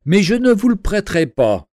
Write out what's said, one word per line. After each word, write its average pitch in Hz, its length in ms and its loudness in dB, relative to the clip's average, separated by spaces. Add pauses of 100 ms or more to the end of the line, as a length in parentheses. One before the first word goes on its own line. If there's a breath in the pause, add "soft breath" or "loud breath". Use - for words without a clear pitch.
mais 190 180 2
je 175 100 0
ne 247 180 2
vous 233 180 2
le 220 80 0
prêterai 175 500 -2
pas, 107 500 -2